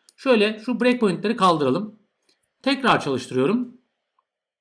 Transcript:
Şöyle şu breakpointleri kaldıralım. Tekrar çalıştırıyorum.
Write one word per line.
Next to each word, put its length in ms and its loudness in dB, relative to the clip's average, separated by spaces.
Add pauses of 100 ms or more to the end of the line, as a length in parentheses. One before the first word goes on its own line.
(180)
Şöyle 480 0
şu 140 -4
breakpointleri 560 0
kaldıralım. 640 0 (640)
Tekrar 380 2
çalıştırıyorum. 760 -2 (840)